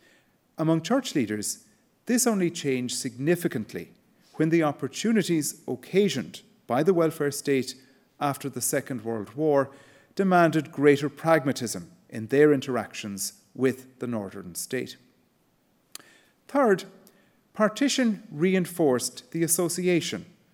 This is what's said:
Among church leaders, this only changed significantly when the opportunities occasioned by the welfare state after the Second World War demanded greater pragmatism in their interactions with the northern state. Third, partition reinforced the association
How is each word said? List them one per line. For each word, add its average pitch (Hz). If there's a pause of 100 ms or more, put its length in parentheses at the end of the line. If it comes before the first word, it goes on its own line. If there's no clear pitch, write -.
(580)
Among 160
church 269
leaders, 107 (400)
this 233
only 196
changed 127
significantly 131 (440)
when 156
the 165
opportunities 156
occasioned 131 (240)
by 123
the 190
welfare 160
state 135 (440)
after 143
the 123
Second 131
World 110
War 143 (500)
demanded 170
greater 143
pragmatism 135 (200)
in 110
their 147
interactions 110 (340)
with 127
the 123
northern 98
state. - (1500)
Third, 247 (720)
partition 214
reinforced 160
the 165
association 170 (280)